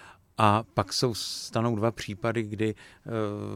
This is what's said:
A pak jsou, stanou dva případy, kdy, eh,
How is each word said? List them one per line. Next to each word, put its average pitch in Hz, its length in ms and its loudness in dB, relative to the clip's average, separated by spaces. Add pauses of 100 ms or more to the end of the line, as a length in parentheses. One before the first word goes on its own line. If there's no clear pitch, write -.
(380)
A 107 260 6 (100)
pak - 180 0
jsou, 123 220 0
stanou - 640 -2
dva 107 140 2
případy, 113 520 -4
kdy, 107 320 -2
eh, - 360 -16 (460)